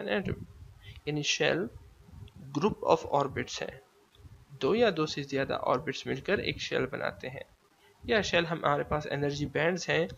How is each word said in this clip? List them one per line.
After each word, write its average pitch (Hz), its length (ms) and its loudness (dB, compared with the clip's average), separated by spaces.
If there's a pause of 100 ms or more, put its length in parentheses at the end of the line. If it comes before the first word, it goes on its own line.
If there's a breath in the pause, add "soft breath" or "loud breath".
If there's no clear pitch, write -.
an - 140 -4
atom। - 260 -2 (640 loud breath)
यानी 147 160 -2
शेल 151 440 2 (880)
group 160 340 0
of 160 140 4 (140)
orbits 131 420 -2
है, - 200 -10 (800)
दो 196 140 4
या 233 160 6
दो 160 140 0
से 151 180 -4
ज़्यादा 135 340 0 (100)
ऑर्बिट्स 139 400 0
मिलकर 135 320 0
एक - 220 -2
शेल 127 240 0
बनाते - 420 -4
हैं। 131 160 -10 (600 soft breath)
या 226 180 4
शेल 170 240 4
हमारे 147 380 2
पास 151 280 -2
एनर्जी 143 420 0
बैंड्स 165 360 0
हैं 156 180 4 (100)